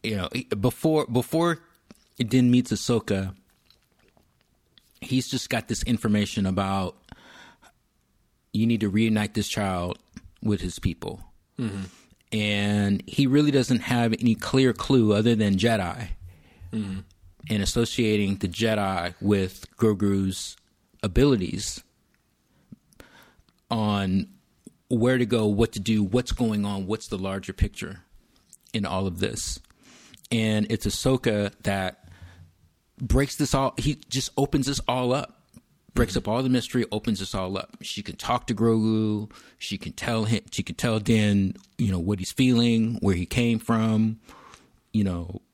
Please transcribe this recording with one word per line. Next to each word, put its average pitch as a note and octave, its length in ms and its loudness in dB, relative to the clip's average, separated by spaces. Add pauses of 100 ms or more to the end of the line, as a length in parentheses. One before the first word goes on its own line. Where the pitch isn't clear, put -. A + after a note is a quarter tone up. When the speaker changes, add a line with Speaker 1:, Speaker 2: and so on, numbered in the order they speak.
Speaker 1:
You A2 120 -2
know, F#2 160 -2
he, B2 120 -4
before, B2+ 640 0
before D#3+ 520 0 (600)
Din B2 320 4
meets B2 200 4
Ahsoka, G2 640 -2 (1700)
he's B2+ 280 -2
just - 200 -6
got A#2 180 -4
this A2 160 -4
information G#2 600 0
about, G2 500 -2 (1600)
"You A2 140 2
need A#2 140 2
to G#2 80 0
reunite G#2+ 440 0
this G#2 160 -2
child F#2 480 -2 (460)
with G#2+ 180 0
his - 180 -8
people." - 420 -6 (380)
Speaker 2:
Mm-hmm. G2 240 -6 (480)
Speaker 1:
And G#2 760 2
he - 200 2
really D3 240 4
doesn't B2+ 280 2
have A#2+ 400 2
any A2+ 160 4
clear C3 380 2
clue A2+ 400 4
other A2 220 4
than G#2 220 4
Jedi G2+ 520 0 (600)
Speaker 2:
Mm-hmm. G2 280 -6 (500)
Speaker 1:
and G#2 140 0
associating G#2+ 720 0
the G2 120 -4
Jedi F#2+ 720 -2
with G2 460 0 (120)
Grogu's G2 760 0 (460)
abilities G#2 800 0 (1900)
on G2+ 560 0 (600)
where B2+ 280 2
to A#2+ 80 2
go, A2 200 0
what G#2 280 2
to G#2 60 -8
do, G#2+ 240 2
what's G#2 280 0
going G#2+ 340 0
on, G2 220 -4
what's A2 200 -6
the G#2 100 -6
larger F#2+ 360 -6
picture F#2+ 480 -4 (720)
in G2+ 120 -2
all F#2+ 220 -2
of F2 120 -4
this. - 400 -4 (720)
And G#2+ 400 2
it's A2 140 -2
Ahsoka G#2+ 680 0 (120)
that - 420 -4 (920)
breaks C3+ 360 0
this - 180 0
all, C3+ 240 2
he C#3 180 0 (140)
just C3 280 -4
opens C#3 300 0
this C#3 200 -4
all B2 260 0
up, - 280 -6 (520)
breaks - 200 2
Speaker 2:
Mm-hmm. F2+ 60 -2
Speaker 1:
up - 80 -6
all A#2 160 0
the C3 60 0
mystery, B2 420 0
opens G#2 280 -2
this G2 160 -8
all F#2+ 220 -4
up. - 240 -10
She - 200 -10
can - 140 -10
talk - 320 -2
to A#2 80 -2
Grogu, A2 760 2 (260)
she - 200 -8
can - 160 -10
tell A2+ 320 -2
him, A2 160 0 (100)
she - 120 -4
can - 120 -8
tell A2+ 240 0
Din, G2+ 560 2 (220)
you G2+ 140 0
know, F2+ 80 0
what F#2 200 -2
he's F#2 120 -8
feeling, A#2 720 4
where F#2+ 140 2
he F2+ 100 -2
came A#2 340 0
from, A2 600 0 (720)
you G#2+ 120 2
know F2+ 380 -4 (120)